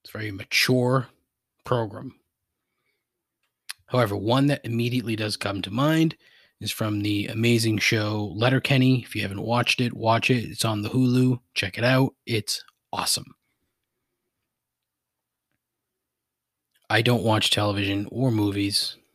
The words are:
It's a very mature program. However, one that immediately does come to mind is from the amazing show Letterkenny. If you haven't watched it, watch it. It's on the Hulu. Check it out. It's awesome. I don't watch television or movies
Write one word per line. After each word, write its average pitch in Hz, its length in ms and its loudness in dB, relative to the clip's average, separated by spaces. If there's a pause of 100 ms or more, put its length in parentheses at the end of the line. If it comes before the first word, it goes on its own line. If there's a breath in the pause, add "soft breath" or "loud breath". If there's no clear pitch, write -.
It's - 120 -20
a 110 60 -12
very 104 140 -8
mature 123 720 2 (560)
program. 113 540 -4 (1700)
However, 113 300 0
one 120 320 2
that 143 160 -2
immediately 117 500 -2
does 107 220 -4
come 98 260 -6
to 92 80 -8
mind 156 460 2 (440 soft breath)
is 104 120 -8
from 104 300 -4
the 101 260 -2
amazing 113 500 2
show 107 560 -2
Letterkenny. 127 680 2
If - 120 -16
you 107 80 -4
haven't 98 200 -6
watched 117 380 0
it, 120 140 -2
watch 113 340 0
it. 120 160 2
It's - 200 -6
on 107 180 -2
the 104 80 -6
Hulu. 127 480 4 (160)
Check - 240 -4
it 113 60 -2
out. 131 320 2 (100)
It's - 380 -4 (280)
awesome. - 440 -4 (3500)
I 110 100 4
don't 117 220 4
watch 107 280 2
television 101 600 0
or 123 220 0
movies 101 640 -2 (180)